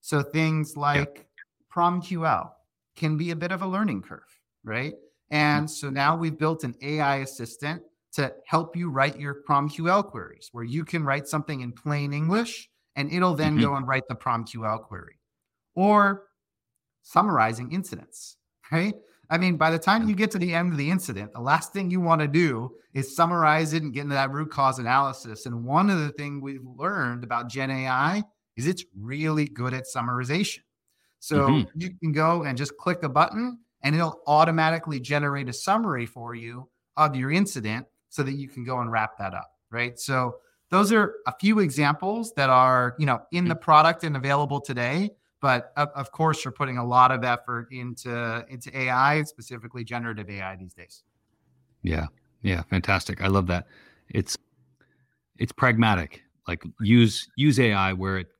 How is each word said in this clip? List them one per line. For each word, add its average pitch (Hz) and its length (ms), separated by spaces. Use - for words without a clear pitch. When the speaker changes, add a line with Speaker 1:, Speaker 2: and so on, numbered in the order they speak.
Speaker 1:
So 147 220
things 156 520
Speaker 2:
Yeah. 147 60
Speaker 1:
like 143 460
prom 175 320
Q 165 240
L 131 320
can 156 220
be 170 120
a 170 60
bit 175 160
of 180 80
a 196 60
learning 185 340
curve, - 400
right? 123 300
And 147 360
Speaker 2:
Mm-hmm. 151 80
Speaker 1:
so 143 160
now 139 260
we've 160 220
built 160 260
an 120 160
A 147 180
I 139 180
assistant 135 680
to 139 200
help 165 280
you 175 140
write 139 320
your 143 140
prom 143 340
Q 165 220
L 196 120
queries, 78 500
where 117 120
you 139 180
can 160 220
write 139 240
something 147 320
in 120 120
plain 143 420
English, 190 560
and 143 160
it'll 180 220
then 151 220
Speaker 2:
Mm-hmm. - 80
Speaker 1:
go 139 120
and 131 100
write 131 220
the 127 60
prom 117 300
Q 110 200
L 110 140
query. - 400
Or 202 480
summarizing 123 680
incidents, - 680
right? 185 220
I 165 80
mean, 175 220
by 160 140
the 165 60
time 214 260
Speaker 2:
Yeah. 220 40
Speaker 1:
you 208 60
get 208 160
to 196 80
the 175 160
end 175 180
of 151 60
the 143 120
incident, 107 440
the 117 60
last 143 340
thing 196 160
you 185 100
wanna 165 280
do 139 480
is 135 200
summarize 160 600
it 165 80
and 147 100
get 143 120
into 143 100
that 135 160
root 151 200
cause 131 280
analysis. 123 680
And 117 200
one 170 260
of 185 80
the 147 140
things 143 280
we've 135 240
learned 127 600
about 120 260
Gen 135 200
A 131 180
I 156 360
is 123 120
it's - 160
really 147 520
good 127 260
at 127 100
summarization. 123 760
So 143 300
Speaker 2:
Mm-hmm. 151 320
Speaker 1:
you 180 180
can 160 140
go 160 320
and 135 120
just 143 200
click 175 260
a 156 60
button, 208 500
and 147 140
it'll 165 320
automatically 160 720
generate 139 480
a 123 40
summary 180 540
for 120 300
you 117 320
of 151 200
your 131 160
incident 131 560
so 151 120
that 135 120
you 139 140
can 127 140
go 127 160
and 117 140
wrap 110 260
that 95 160
up, - 160
right? 120 280
So 127 380
those 196 220
are 208 240
a - 140
few 214 180
examples 156 760
that 135 140
are, 127 480
you 151 100
know, 123 140
in 175 140
the 160 100
Speaker 2:
Mm-hmm. - 80
Speaker 1:
product 160 400
and 147 120
available 139 440
today, 139 500
but 127 360
of, 147 200
of 139 160
course, 156 340
we're 127 60
putting 131 260
a 120 80
lot 127 240
of 123 140
effort 120 480
into, 120 760
into 131 300
A 127 100
I, 139 360
specifically 120 580
generative 113 480
A 101 120
I 95 120
these 92 200
days. - 280
Speaker 2:
Yeah. 80 240
Yeah. 90 200
Fantastic. 95 580
I 98 60
love 98 220
that. 90 180
It's, - 300
it's 120 140
pragmatic, 110 680
like, 87 160
use, 113 560
use 135 220
A 117 140
I 95 200
where 95 260
it 90 100